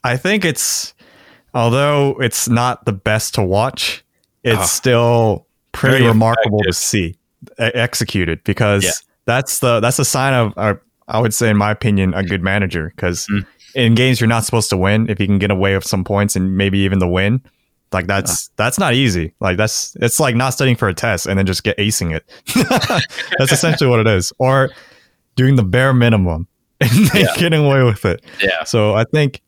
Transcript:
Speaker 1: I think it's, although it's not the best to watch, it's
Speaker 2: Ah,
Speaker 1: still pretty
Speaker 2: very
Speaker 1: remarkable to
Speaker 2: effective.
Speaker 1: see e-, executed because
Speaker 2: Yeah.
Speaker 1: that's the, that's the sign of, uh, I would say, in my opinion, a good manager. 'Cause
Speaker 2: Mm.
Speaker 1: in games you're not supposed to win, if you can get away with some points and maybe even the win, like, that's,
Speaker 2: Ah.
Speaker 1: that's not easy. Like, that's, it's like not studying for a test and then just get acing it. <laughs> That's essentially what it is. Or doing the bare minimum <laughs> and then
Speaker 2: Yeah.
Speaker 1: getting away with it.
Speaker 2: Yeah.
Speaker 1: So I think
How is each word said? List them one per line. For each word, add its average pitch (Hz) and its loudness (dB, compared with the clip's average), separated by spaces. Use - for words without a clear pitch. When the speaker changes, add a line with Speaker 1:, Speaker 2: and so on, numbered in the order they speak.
Speaker 1:
I 127 -2
think 190 -2
it's, - -4
although 139 0
it's - -2
not 120 -2
the 110 -2
best 107 -4
to 110 0
watch, 101 -2
it's 113 0
Speaker 2:
Ah, 92 0
Speaker 1:
still 117 0
pretty 131 2
Speaker 2:
very 120 6
Speaker 1:
remarkable 110 2
to 95 0
Speaker 2:
effective. 87 -2
Speaker 1:
see 90 -2
e-, 117 0
executed 101 -2
because 101 0
Speaker 2:
Yeah. 90 0
Speaker 1:
that's 127 -2
the, 120 2
that's 120 0
the 139 0
sign 135 0
of, 113 0
uh, 104 0
I 110 -2
would 113 0
say, 117 0
in 104 4
my 104 2
opinion, 98 0
a 95 -2
good 90 -2
manager. 92 -2
'Cause - -4
Speaker 2:
Mm. 101 -4
Speaker 1:
in 117 4
games 127 2
you're 113 2
not 113 0
supposed 113 -2
to 95 0
win, 104 0
if 101 -4
you 98 0
can 101 2
get 101 0
away 98 0
with 92 -4
some 95 -2
points 101 -2
and 95 -2
maybe 98 0
even 95 0
the 90 2
win, 98 0
like, 92 -4
that's, 98 -4
Speaker 2:
Ah. - -20
Speaker 1:
that's 120 -2
not 156 0
easy. 92 0
Like, 92 0
that's, - -4
it's 117 0
like 131 0
not 127 0
studying 131 0
for 110 -2
a 92 -2
test 98 -4
and 95 -2
then 95 2
just 92 -4
get 104 -2
acing 101 -2
it. - -6
<laughs> - -2
That's 135 0
essentially 160 0
what 117 4
it 110 2
is. 95 0
Or 135 2
doing 131 4
the 113 2
bare 127 2
minimum 98 2
<laughs> - -20
and 123 2
then 185 4
Speaker 2:
Yeah. - -2
Speaker 1:
getting 160 2
away 135 4
with 110 0
it. - -2
Speaker 2:
Yeah. 90 0
Speaker 1:
So 104 0
I 113 2
think 147 -2